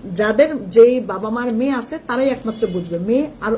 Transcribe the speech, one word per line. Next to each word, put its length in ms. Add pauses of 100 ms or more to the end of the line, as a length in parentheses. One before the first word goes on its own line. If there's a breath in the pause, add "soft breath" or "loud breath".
(160)
যাদের 540
যেই 300
বাবা 300
মার 240
মেয়ে 180
আছে, 360
তারাই 200
একমাত্র 400
বুঝবে 320
মেয়ে 280 (140)
আর 160